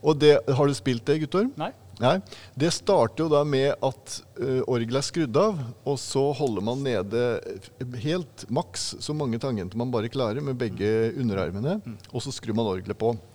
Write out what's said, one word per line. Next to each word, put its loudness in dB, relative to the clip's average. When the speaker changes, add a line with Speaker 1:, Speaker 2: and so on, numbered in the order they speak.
Speaker 1:
Og 4
det, 10
har 4
du 2
spilt -2
det, 2
Guttorm? 0
Speaker 2:
Nei. -6
Speaker 1:
Nei. 4
Det 2
starter 2
jo 0
da 6
med 2
at, -4
eh, 0
orgelet 0
er 0
skrudd -2
av, 4
og -2
så 0
holder 0
man -2
nede 0
helt -6
maks -4
så -6
mange -2
tangenter -4
man -4
bare -2
klarer -2
med -4
begge 0
underarmene, -2
Speaker 3:
Mm. -12
Speaker 1:
og -4
så -8
skrur -6
man 0
orgelet -4
på. 0